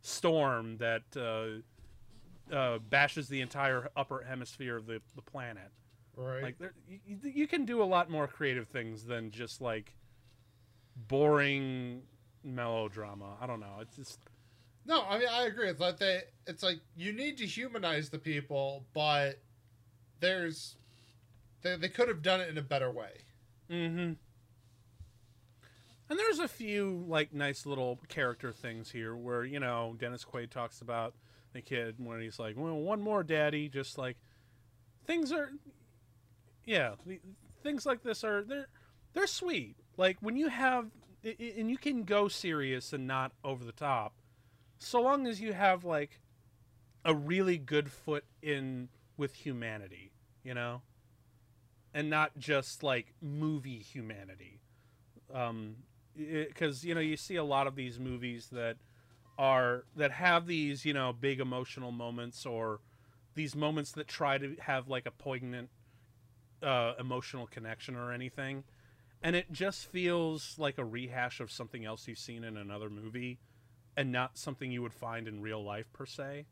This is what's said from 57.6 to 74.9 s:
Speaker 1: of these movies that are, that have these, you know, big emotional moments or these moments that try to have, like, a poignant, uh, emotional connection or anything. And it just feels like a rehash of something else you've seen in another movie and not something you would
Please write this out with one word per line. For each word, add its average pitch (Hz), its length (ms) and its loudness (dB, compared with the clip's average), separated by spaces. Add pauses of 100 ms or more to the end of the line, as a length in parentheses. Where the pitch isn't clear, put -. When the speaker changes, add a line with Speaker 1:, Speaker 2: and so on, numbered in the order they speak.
Speaker 1:
of 135 80 -4
these 123 240 -6
movies 123 540 -4
that 117 240 -2 (600)
are, 127 480 6 (100)
that 147 160 4
have 170 340 6
these, 151 400 0
you 151 80 4
know, 131 200 2
big 131 260 0
emotional 127 520 -4
moments 120 540 -6
or 113 340 -2 (540)
these 151 220 -4
moments 151 380 0
that 151 140 -8
try 139 300 2
to 139 240 -4
have, 131 260 0
like, 127 180 -2
a 120 60 -4
poignant, 123 580 -6 (920)
uh, 123 360 4
emotional 127 480 -6
connection 113 480 -10
or 120 160 -6
anything. 135 520 -6 (580)
And 170 140 2
it 180 160 0
just 190 340 -2
feels 170 720 0
like 143 180 0
a 131 80 -2
rehash 123 540 -4
of 117 120 -6
something 117 340 -8
else 110 220 -8
you've 113 120 -10
seen 117 240 -10
in 110 140 -8
another 104 320 -6
movie 113 500 -8 (580)
and 135 140 2
not 123 260 0
something 131 340 -6
you 123 100 -2
would 117 120 -4